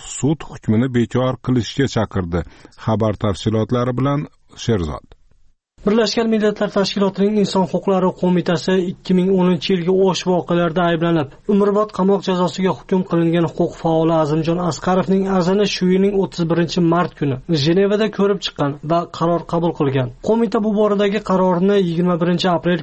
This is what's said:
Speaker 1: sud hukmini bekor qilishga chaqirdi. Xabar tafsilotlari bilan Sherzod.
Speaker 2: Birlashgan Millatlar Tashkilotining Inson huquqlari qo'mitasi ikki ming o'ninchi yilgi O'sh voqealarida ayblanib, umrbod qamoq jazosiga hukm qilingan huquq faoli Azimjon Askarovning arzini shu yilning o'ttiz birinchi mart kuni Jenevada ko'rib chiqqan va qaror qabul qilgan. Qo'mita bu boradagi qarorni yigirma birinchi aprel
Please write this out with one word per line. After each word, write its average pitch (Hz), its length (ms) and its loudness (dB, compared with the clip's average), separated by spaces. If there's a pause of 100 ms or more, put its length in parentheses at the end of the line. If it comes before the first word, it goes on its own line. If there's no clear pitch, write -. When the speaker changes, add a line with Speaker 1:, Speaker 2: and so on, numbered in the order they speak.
(180)
Speaker 1:
sud 151 220 0 (100)
hukmini 120 380 0 (100)
bekor 123 340 0 (120)
qilishga 123 500 0
chaqirdi. 90 460 -2 (440)
Xabar 107 300 0 (100)
tafsilotlari 110 760 -2
bilan 143 220 0 (440)
Sherzod. 110 420 -2 (800)
Speaker 2:
Birlashgan 226 460 0
Millatlar 208 380 0
Tashkilotining 202 720 0
Inson 190 280 0
huquqlari 185 400 0 (100)
qo'mitasi 180 540 0 (160)
ikki - 280 -4
ming 180 200 2
o'ninchi 180 340 0
yilgi 175 200 0 (140)
O'sh 180 140 0 (100)
voqealarida 175 600 0
ayblanib, 165 420 0 (200)
umrbod 202 440 2
qamoq 196 320 2
jazosiga 185 500 0
hukm 185 220 -2 (100)
qilingan 170 400 2
huquq 165 300 -2
faoli 165 340 2 (100)
Azimjon 160 440 0
Askarovning 185 560 0 (120)
arzini 190 380 2
shu 185 180 0
yilning 196 300 2
o'ttiz 175 280 -4
birinchi 170 300 0 (120)
mart 170 260 0
kuni 139 180 -2 (280)
Jenevada 196 420 2 (120)
ko'rib 202 260 0
chiqqan - 260 -4 (200)
va 170 100 2 (160)
qaror 170 260 0 (100)
qabul 170 260 0
qilgan. 131 300 0 (200)
Qo'mita 233 360 2
bu 220 60 0 (100)
boradagi 208 400 2 (100)
qarorni 185 460 2 (120)
yigirma 175 340 0
birinchi 175 340 0
aprel 170 260 0